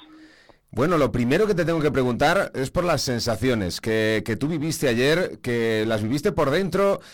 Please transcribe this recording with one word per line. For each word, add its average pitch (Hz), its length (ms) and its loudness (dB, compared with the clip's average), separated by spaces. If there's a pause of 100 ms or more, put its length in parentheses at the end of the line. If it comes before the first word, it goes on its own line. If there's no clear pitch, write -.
(720)
Bueno, 160 260 0
lo 135 120 2
primero 127 380 2
que 202 80 2
te 170 80 0
tengo 165 160 0
que 151 100 2
preguntar 135 640 2
es 131 160 -4
por 175 140 -2
las 160 180 0
sensaciones 113 800 -2
que, 110 460 0
que 110 100 -2
tú 135 140 -2
viviste 156 400 -2
ayer, 143 500 0
que 113 480 0
las 110 160 0
viviste 147 300 -2
por 147 160 0
dentro, 190 500 0 (140)